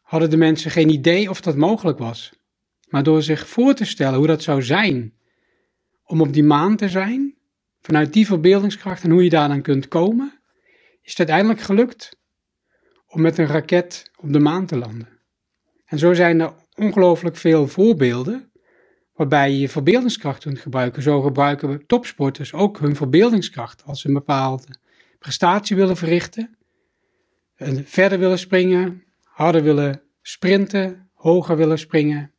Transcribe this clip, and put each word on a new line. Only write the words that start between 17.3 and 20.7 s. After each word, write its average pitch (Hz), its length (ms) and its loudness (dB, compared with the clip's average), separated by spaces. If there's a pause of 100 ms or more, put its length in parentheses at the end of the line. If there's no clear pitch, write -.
veel 160 320 2
voorbeelden 160 840 0 (600)
waarbij 139 380 0
je 139 80 -2
je 139 100 -2
verbeeldingskracht 185 720 -2
kunt 139 160 -8
gebruiken. 127 420 -6